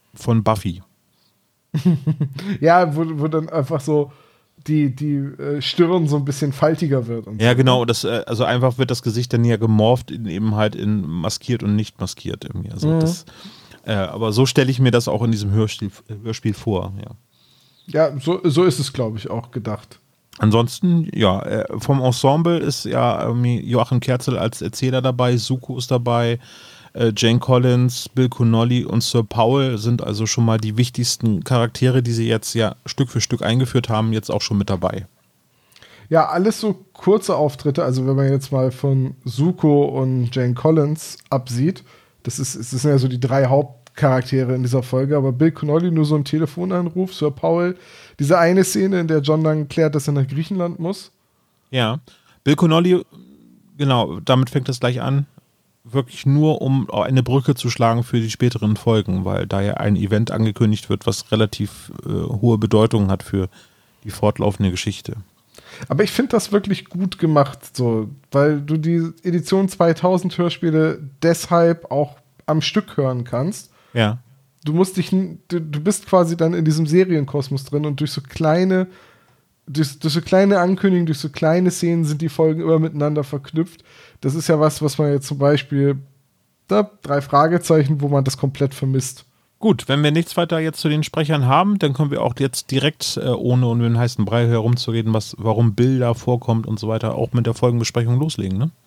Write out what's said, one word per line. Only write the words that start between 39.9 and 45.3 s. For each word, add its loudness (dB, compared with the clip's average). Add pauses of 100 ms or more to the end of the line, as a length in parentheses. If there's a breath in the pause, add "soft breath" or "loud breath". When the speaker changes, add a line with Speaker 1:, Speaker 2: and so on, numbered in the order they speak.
Speaker 2:
Jane 0
Collins 0 (120)
absieht, -2 (400 soft breath)
das -8
ist, -6
es -12
sind 0
ja 4
so 2
die -4
drei 2
Hauptcharaktere 0
in -2
dieser 0
Folge, 0
aber 2